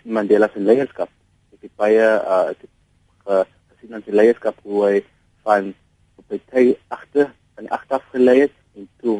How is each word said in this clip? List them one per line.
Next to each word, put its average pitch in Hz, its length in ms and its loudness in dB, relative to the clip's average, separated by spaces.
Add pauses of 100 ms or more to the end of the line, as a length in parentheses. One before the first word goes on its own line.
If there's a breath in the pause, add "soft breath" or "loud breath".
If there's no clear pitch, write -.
sien 113 100 -12
Mandela 104 360 2
se 107 120 -10
leierskap. 110 480 -2 (460)
Ek - 80 -20
het - 140 -20
baie, 107 220 2
eh, 98 520 0
ek - 100 -12
het, - 100 -20 (560)
eh, 95 180 0 (300)
gesien 113 200 -20
aan 107 120 -14
sy 104 60 -12
leierskap 110 500 2
hoe 101 240 -4
hy 101 160 0 (420)
van 101 300 -2 (420)
op - 120 -20
die 101 120 -10 (100)
tyd 127 280 2 (100)
agter, 139 440 -4 (220)
van 107 100 -20
die - 80 -10
agteraf 131 300 -6 (100)
gelei 127 280 4
het 143 120 0 (240)
en 101 120 -20 (120)
toe 113 200 -4